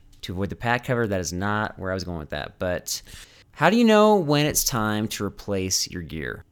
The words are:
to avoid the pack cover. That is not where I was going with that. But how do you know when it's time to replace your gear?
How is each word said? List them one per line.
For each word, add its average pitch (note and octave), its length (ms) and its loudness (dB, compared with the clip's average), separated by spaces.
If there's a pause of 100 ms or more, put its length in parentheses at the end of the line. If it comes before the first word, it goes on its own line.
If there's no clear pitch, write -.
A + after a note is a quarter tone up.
(220)
to G#2 100 -10
avoid F#2 180 -4
the F#2+ 60 -10
pack B2 280 -2
cover. A#2+ 220 0
That G2 140 -2
is E2 120 -6
not G#2 460 -4
where F#2 120 -6
I F#2 40 -2
was F#2 100 -4
going F2 140 -6
with D2+ 120 -10
that. - 280 -8
But - 420 -4 (520)
how D#3 180 4
do A3 60 4
you A#3+ 80 6
know G#3+ 320 6
when D3 300 2
it's - 180 0
time G#2+ 440 0
to - 160 -4
replace F#2+ 680 -2
your F2 120 -8
gear? D2 500 -8